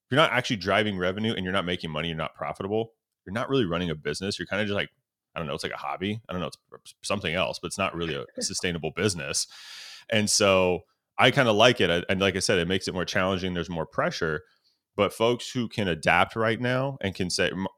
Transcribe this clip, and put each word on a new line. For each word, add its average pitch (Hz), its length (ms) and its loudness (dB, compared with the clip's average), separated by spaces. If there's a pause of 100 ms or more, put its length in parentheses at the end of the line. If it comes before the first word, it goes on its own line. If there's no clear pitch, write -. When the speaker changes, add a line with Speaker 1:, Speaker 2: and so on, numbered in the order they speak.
Speaker 1:
if - 80 -6
you're 143 100 6
not 156 80 6
actually 120 280 0
driving 98 380 2
revenue 95 380 0
and 95 80 -4
you're 92 100 -4
not 98 120 0
making 87 260 -4
money, 76 160 -4
you're 82 100 -4
not 78 200 -6
profitable, 98 560 -4 (340)
you're 90 80 -10
not 123 140 -4
really 135 180 2
running 85 240 -2
a 76 60 -2
business. 76 420 -4
You're 87 80 -8
kinda 101 180 -2
just 101 120 -2
like, 82 140 -4 (440)
I 82 60 -6
don't 80 80 -6
know, 71 60 -4
it's 78 100 -8
like 80 80 -6
a - 40 -10
hobby. 92 520 -6
I - 60 -8
don't 90 60 -4
know, 78 60 -4
it's - 560 -16
something 98 320 -4
else, 87 240 -2
but - 80 -10
it's - 120 -8
not 95 180 -2
really 82 180 -4
a 65 180 -8
Speaker 2:
<laughs> - 100 -12
Speaker 1:
sustainable 85 500 -4
business. 85 560 -2 (600)
And 107 220 2
so 92 540 4 (340)
I 123 140 6
kinda 127 180 4
like 110 300 6
it. 92 100 4
I, 87 180 2
and 95 120 0
like 98 160 4
I - 20 0
said, 92 220 2
it 85 80 0
makes 95 180 0
it 85 80 -4
more 87 100 -2
challenging. 92 500 0
There's 85 140 -4
more 82 180 -4
pressure. 85 580 -4 (500)
But 98 180 2
folks 117 380 0
who 120 180 -2
can 104 200 -2
adapt 85 480 2
right 113 220 0
now 127 440 -2
and 98 120 -2
can 90 140 -2
say, 90 220 0
m-, 95 160 -4 (120)